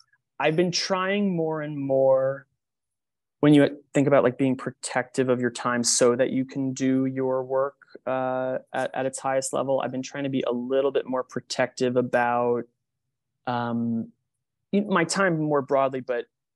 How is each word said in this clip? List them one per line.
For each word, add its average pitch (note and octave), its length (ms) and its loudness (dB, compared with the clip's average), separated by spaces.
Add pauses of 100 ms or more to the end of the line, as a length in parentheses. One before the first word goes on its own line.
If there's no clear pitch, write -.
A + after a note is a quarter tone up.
(400)
I've D#3 160 2
been F3+ 160 2
trying F#3+ 640 -2
more D#3 260 -2
and D3 180 -8
more C3+ 680 2 (920)
when D3 160 8
you C#3+ 260 4 (120)
think C#3 140 2
about, C#3 160 6
like, B2 140 2
being C3 180 0
protective - 720 -4
of B2+ 140 2
your B2 80 2
time A#2+ 340 -2
so A#2+ 320 4
that B2 140 2
you B2+ 160 -2
can C3 280 -4
do C3 320 0
your C3 380 -2
work, C3+ 340 -2 (280)
uh, C3 540 -2 (120)
at, C3 220 -4
at C3 120 -4
its C3+ 140 -6
highest C3+ 320 -2
level. C3 320 -2
I've B2+ 80 -4
been C3 120 -6
trying C#3+ 220 -8
to C3+ 40 -4
be C3 160 -2
a A#2+ 80 -2
little C3+ 380 0
bit C3+ 160 -2
more B2+ 160 -4
protective - 720 -4
about, A#2+ 680 0 (800)
um, A#2 640 -2 (600)
my G3 340 0
time E3+ 360 0
more D3+ 200 0
broadly, C3+ 400 0
but A#2+ 240 -4 (300)